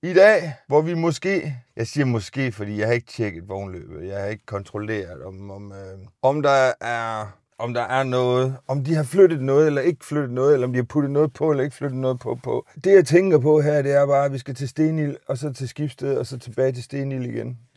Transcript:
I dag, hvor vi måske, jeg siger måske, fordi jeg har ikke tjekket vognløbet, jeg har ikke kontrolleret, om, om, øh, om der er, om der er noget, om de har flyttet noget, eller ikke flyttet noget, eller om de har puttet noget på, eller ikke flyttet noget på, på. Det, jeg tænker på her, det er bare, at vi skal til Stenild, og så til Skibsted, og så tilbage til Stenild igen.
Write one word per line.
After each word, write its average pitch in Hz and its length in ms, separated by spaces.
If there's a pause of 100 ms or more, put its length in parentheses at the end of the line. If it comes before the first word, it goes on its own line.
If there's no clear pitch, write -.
I 175 100
dag, 180 420 (120)
hvor 147 140
vi 165 140
måske, 165 640 (200)
jeg 113 100
siger 143 180
måske, 123 480
fordi 104 260
jeg 104 80
har 120 80
ikke 120 120
tjekket 95 420
vognløbet, 92 600
jeg 98 120
har 98 60
ikke 104 200
kontrolleret, 101 760
om, 98 280
om, 101 220
øh, 95 260 (240)
om 143 200
der 135 380
er, 113 460 (320)
om 120 160
der 120 80
er 127 200
noget, 127 540 (120)
om 135 160
de 160 100
har 156 80
flyttet 165 400
noget, 139 240
eller 143 160
ikke 156 220
flyttet 147 260
noget, 131 240
eller 127 120
om 127 60
de 123 60
har 123 60
puttet 139 260
noget 147 220
på, 156 180
eller 139 140
ikke 147 120
flyttet 135 220
noget 131 220
på, 123 220
på. 120 240 (180)
Det, 196 80
jeg 185 140
tænker 175 320
på 151 220
her, 147 220
det 139 100
er 143 140
bare, 139 180
at 139 80
vi 135 60
skal 127 160
til 135 140
Stenild, 156 480 (120)
og 131 100
så 143 140
til 127 160
Skibsted, 139 500
og 127 80
så 127 120
tilbage 127 340
til 123 100
Stenild 135 440
igen. 117 320 (180)